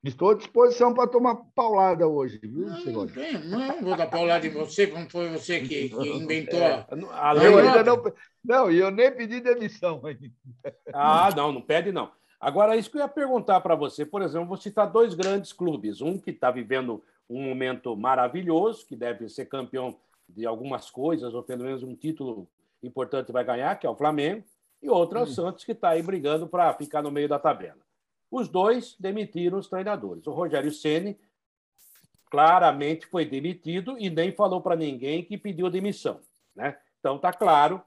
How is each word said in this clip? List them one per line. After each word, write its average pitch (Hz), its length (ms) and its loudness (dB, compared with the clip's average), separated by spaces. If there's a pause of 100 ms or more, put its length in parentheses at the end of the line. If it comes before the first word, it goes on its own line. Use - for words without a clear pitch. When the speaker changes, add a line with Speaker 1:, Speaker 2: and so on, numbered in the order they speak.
Speaker 1:
Estou 156 260 0
à 214 40 8
disposição 240 580 4
pra 240 140 2
tomar 240 300 2 (180)
paulada 190 520 2
hoje, 135 320 -2
viu, 120 280 -8
Speaker 2:
Não, - 80 -10
não 339 80 -12
Speaker 1:
Segovia? 220 320 -6
Speaker 2:
tem, 247 340 -8
não 269 320 -4
vou 185 160 -2
dar 165 100 -2
paulada 170 400 0
em 156 40 -4
você, 156 360 0
como 160 220 -8
foi 175 220 -8
você 165 300 -6
que, 135 280 -6
que 120 200 -6
Speaker 1:
<laughs> - 80 -6
Speaker 2:
inventou 160 440 -4
Speaker 1:
É, - 280 0
Speaker 2:
a - 60 -10
Speaker 1:
não, 160 160 -12
Speaker 3:
A 147 260 2
Speaker 1:
eu 196 200 10
Speaker 3:
lei - 100 10
Speaker 1:
ainda 240 120 8
Speaker 2:
manobra. 233 360 4 (300)
Speaker 1:
não, 254 200 4
não, 185 60 2
e 170 80 6
eu 190 120 4
nem 233 200 4
pedi 240 300 -8
demissão 208 640 -2
ainda. 135 260 -12 (640)
Speaker 3:
Ah, 156 420 6
não, 151 160 0
não 127 120 -6
pede, 170 280 0
não. 143 220 -6 (260)
Agora, 208 380 4
isso 226 140 -2
que 302 80 -6
eu - 20 -2
ia 285 80 -2
perguntar 254 540 2
pra 170 120 4
você, 147 300 -4
por 196 160 -6
exemplo, 170 280 -4
vou 185 100 -8
citar 202 320 0
dois 220 240 4
grandes 196 360 -2
clubes. 113 520 -6
Um 180 160 -4
que - 120 -10
tá 131 200 0
vivendo 123 520 -4 (240)
um 123 160 -10
momento 127 540 -6
maravilhoso, 160 880 0
que - 80 -16
deve 117 360 -8
ser - 160 -12
campeão 127 500 -8 (320)
de 110 160 -12
algumas 117 460 -8
coisas, 123 420 -4
ou 123 100 -8
pelo 123 220 -10
menos 131 180 -8
um 127 120 -14
título 131 520 -10 (360)
importante 127 500 -6
vai 123 120 0
ganhar, 127 340 -2
que - 80 -6
é 127 40 0
o 107 60 -6
Flamengo, 151 480 0 (380)
e 285 80 -4
outro 180 280 2
é 247 40 0
o - 20 2
Speaker 1:
Hum. - 40 -6
Speaker 3:
Santos, 175 360 -6
que 226 100 -6
tá 180 160 2
aí 165 120 2
brigando 165 440 -2
pra 165 280 2
ficar 147 260 -6
no 147 100 -6
meio 147 160 -2
da 147 120 0
tabela. 135 400 -2 (520)
Os 240 160 -4
dois 214 540 0
demitiram 190 580 -4
os 185 100 -10
treinadores. 185 580 -8
O 147 60 -8
Rogério 151 380 -2
Ceni 165 480 -4 (1120)
claramente 156 760 4
foi 170 180 -2
demitido 175 720 -6
e 196 120 -4
nem 165 220 -2
falou 185 280 0
pra 180 160 0
ninguém 147 480 -4
que 208 140 -12
pediu 180 320 -4
demissão, 190 500 -6 (340)
né? 139 220 -6 (220)
Então, 139 200 -2
tá 180 140 -2
claro 170 540 4